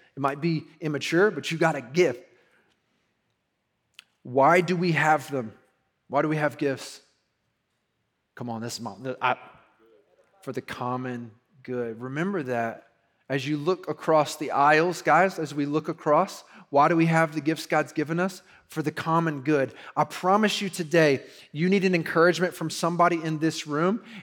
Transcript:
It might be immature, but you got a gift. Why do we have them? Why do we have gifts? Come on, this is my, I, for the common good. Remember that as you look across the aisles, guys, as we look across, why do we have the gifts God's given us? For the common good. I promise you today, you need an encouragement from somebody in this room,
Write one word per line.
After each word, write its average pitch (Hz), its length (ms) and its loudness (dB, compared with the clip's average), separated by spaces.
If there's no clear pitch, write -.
It 135 60 -10
might 143 180 -2
be 160 240 -2
immature, 160 500 0
but 151 220 -8
you 165 60 -4
got 160 180 2
a 135 60 -6
gift. 139 440 0
Why 139 380 4
do 175 140 -2
we 170 180 0
have 156 360 2
them? 123 240 -6
Why 139 120 0
do 156 60 0
we 156 100 0
have 151 220 -2
gifts? 135 420 -6
Come 120 140 -12
on, 113 120 -8
this 117 120 -8
is - 80 -12
my, 113 120 -10
I, 127 160 0
for 135 80 -12
the 123 100 -8
common 123 680 -8
good. 117 360 -8
Remember 156 440 -4
that 117 440 -6
as 135 180 -2
you 151 100 -2
look 170 320 -4
across 151 460 2
the 131 160 -8
aisles, 156 500 4
guys, 170 380 4
as 143 160 -6
we 143 100 -2
look 151 240 -2
across, 160 540 0
why 143 180 6
do 170 80 4
we 165 120 4
have 160 260 2
the 156 80 -4
gifts 156 240 -2
God's 151 280 0
given 160 260 -4
us? 185 240 -4
For 156 160 -6
the 151 80 -2
common 160 500 -2
good. 135 320 0
I 151 80 2
promise 202 580 2
you 196 80 -4
today, 156 520 2
you 160 160 0
need 190 160 4
an 185 120 2
encouragement 165 580 2
from 160 160 -6
somebody 170 540 0
in 160 160 -2
this 160 260 -2
room, 165 380 0